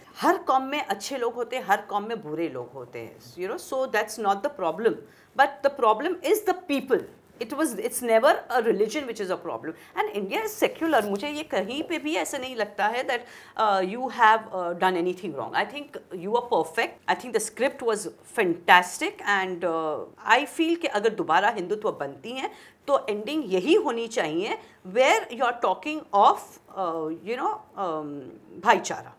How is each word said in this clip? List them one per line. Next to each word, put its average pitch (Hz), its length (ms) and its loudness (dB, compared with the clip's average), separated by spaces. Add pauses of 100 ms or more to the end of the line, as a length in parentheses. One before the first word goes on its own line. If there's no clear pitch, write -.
(200)
हर 339 180 4
कौम 262 240 2
में 277 240 -4
अच्छे 202 300 -6
लोग 233 180 -2
होते 240 220 -6
हैं, 247 100 -6
हर 196 100 4
कौम 208 280 -4
में 220 180 -6
बुरे 156 260 -4
लोग 127 260 -10
होते 120 240 -14
हैं, 113 200 -14
you 175 260 -12
know, 269 280 -8
so 262 220 -2
that's 233 320 -2
not 196 100 2
the 247 140 -2 (100)
problem, 175 340 0 (460)
but 285 80 6 (180)
the 277 180 -2
problem 226 300 2
is 359 380 2
the - 20 2 (160)
people। 254 280 2 (440)
It 226 60 -10
was, 294 180 0
it's 240 360 -4
never 233 320 6 (180)
a 247 100 2
religion 220 440 0
which 226 140 -8
is 190 100 -4
a 175 60 -2 (100)
problem, 131 240 -8
and - 460 -4
India 269 260 -4
is - 220 -4
secular। 294 400 2
मुझे 202 240 -4
ये 294 140 -6
कहीं 247 400 -4
पे 320 160 -4
भी 302 160 -4
ऐसा - 240 -4
नहीं 254 180 -8
लगता 208 300 -2
है 240 200 -2
that, 247 120 -2 (420)
uh, 196 340 2
you 247 60 -6
have, 226 400 6 (160)
uh, 175 240 -4
done 185 240 4
anything 180 320 -4
wrong। 117 180 -6
I 180 100 2
think 277 340 -12 (260)
you 208 80 -6
are 247 200 2
perfect। - 580 0
I 185 40 4
think 226 220 -4
the 202 140 0
script 269 380 -2
was 202 200 0 (320)
fantastic, 180 880 4
and, 185 360 0
uh, 160 320 -2 (320)
I 262 300 2
feel 330 200 2
कि 311 100 -4
अगर 208 200 0
दोबारा 175 400 2
हिंदुत्व 208 420 -2
बनती 143 420 -8
हैं, 262 180 -6 (360)
तो 277 240 2
एंडिंग 240 360 -4
यही 185 280 4
होनी 233 340 2
चाहिए, 208 500 -2 (300)
where 269 320 4
you 247 220 -6
are 240 220 2
talking 302 340 -2 (160)
of, 220 240 8 (400)
uh, 165 280 -2
you 170 300 -6
know, 349 160 -2 (260)
um, 156 280 -4 (580)
भाईचारा। - 540 2